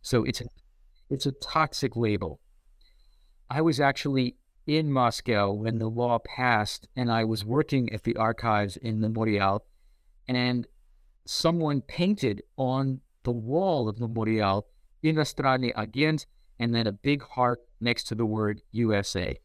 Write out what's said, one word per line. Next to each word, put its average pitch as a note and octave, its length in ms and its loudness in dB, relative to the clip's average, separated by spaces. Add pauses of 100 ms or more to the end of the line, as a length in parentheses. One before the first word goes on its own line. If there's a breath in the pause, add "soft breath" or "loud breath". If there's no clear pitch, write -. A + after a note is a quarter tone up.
So A#2 200 2
it's - 180 -4
a, - 40 -10 (640)
it's C#3 160 -4
a C3+ 80 -2
toxic - 600 -2
label. G2+ 440 -2 (1080)
I C3 120 -2
was D3+ 200 2
actually C3+ 560 2 (280)
in D3+ 260 0
Moscow A2+ 600 2
when A2+ 260 -2
the A2 120 -2
law A#2 300 0
passed, A2+ 760 -2
and B2 160 0
I A2+ 140 2
was A2 180 -2
working C3 480 0
at A2 120 -8
the A#2 120 0
archives A2 600 0
in A2 240 -2
Memorial, G#2+ 640 2 (640)
and B2 360 0 (600)
someone D#3+ 560 2
painted F3 600 0 (120)
on C3 460 -2 (220)
the B2 80 -2
wall B2+ 580 0
of G#2+ 100 -6
Memorial, A2 680 0 (360)
"Иностранный C3+ 680 0
агент," C#3+ 540 -2 (320)
and A#2 140 0
then A2+ 140 2
a G#2 60 0
big C#3 300 0
heart B2 360 0 (220)
next A#2+ 240 -2
to A2+ 100 -6
the A2+ 100 0
word G#2+ 360 -2 (100)
U A2 220 2
S G2+ 240 -2
A. - 260 -4